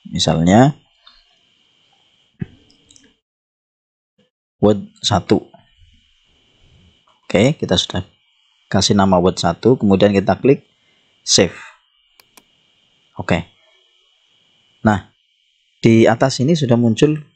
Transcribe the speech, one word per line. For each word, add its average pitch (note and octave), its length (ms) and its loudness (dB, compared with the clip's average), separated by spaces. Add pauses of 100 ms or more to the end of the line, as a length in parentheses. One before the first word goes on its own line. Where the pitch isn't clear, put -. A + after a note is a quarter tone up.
Misalnya F2 800 0 (3750)
Word G#2 320 0 (120)
satu. - 480 -2 (1700)
Oke, A#2 320 0
kita - 200 -4
sudah G2 280 -6 (680)
kasih G#2 240 0
nama F#2+ 240 2
Word F2 160 -2
satu, G#2+ 400 -2
kemudian G2+ 360 2
kita G2 280 -2
klik C3+ 240 0 (560)
save. - 360 -2 (1600)
Oke. E2+ 240 -4 (1400)
Nah, G#2+ 280 -2 (720)
di A2+ 240 6
atas C3 320 -2
ini D#3 160 0
sudah A#2+ 240 0
muncul D3 400 0 (160)